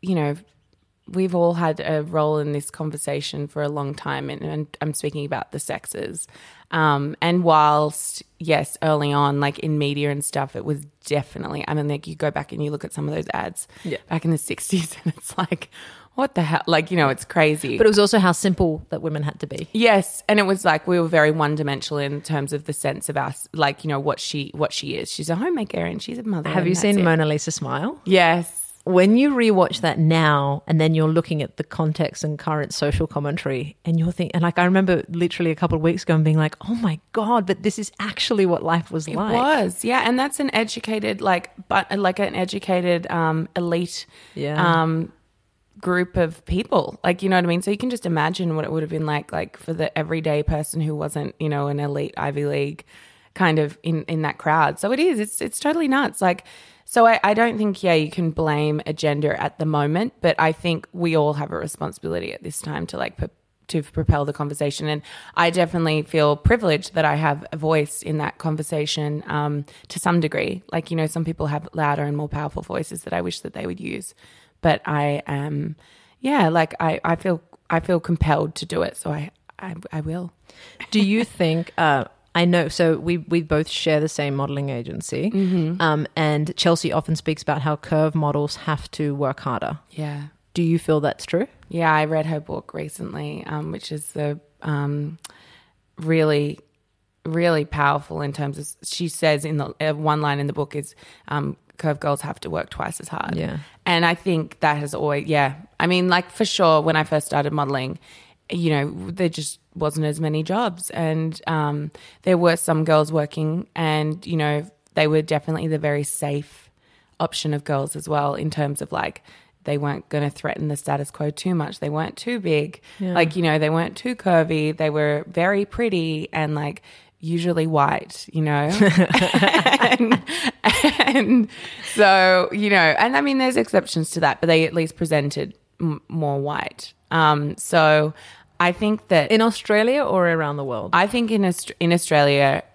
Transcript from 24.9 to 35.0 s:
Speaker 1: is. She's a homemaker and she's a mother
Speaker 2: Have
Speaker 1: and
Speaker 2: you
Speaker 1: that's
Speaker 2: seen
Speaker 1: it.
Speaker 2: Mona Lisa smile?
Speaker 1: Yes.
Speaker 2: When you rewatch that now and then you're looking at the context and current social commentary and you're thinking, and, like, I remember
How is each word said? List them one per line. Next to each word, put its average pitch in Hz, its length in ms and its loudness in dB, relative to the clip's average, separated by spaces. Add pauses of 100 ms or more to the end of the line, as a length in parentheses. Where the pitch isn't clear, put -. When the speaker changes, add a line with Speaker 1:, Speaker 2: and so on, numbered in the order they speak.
Speaker 1:
is. - 160 -8
She's 151 160 -8
a 165 60 0
homemaker 233 500 -4
and 170 160 -6
she's 240 180 -10
a 247 40 -10
mother 175 280 -4
Speaker 2:
Have 160 80 2
Speaker 1:
and 170 100 2
Speaker 2:
you 165 60 2
Speaker 1:
that's - 80 -2
Speaker 2:
seen 202 180 2
Speaker 1:
it. - 20 4
Speaker 2:
Mona 160 240 4
Lisa 151 240 -2
smile? 151 540 -6
Speaker 1:
Yes. 175 560 4 (240)
Speaker 2:
When 185 320 6
you 285 180 4
rewatch 214 460 4
that 160 180 0
now 151 680 4
and 160 140 2
then 160 140 4
you're 156 140 4
looking 160 340 0
at - 140 -8
the 151 80 -6
context - 580 -2
and 151 160 -4
current 151 360 -4
social 147 320 0
commentary 143 760 -4
and 165 140 2
you're 165 140 0
thinking, - 220 -4
and, 170 80 2
like, 170 160 0
I 175 80 4
remember 185 420 4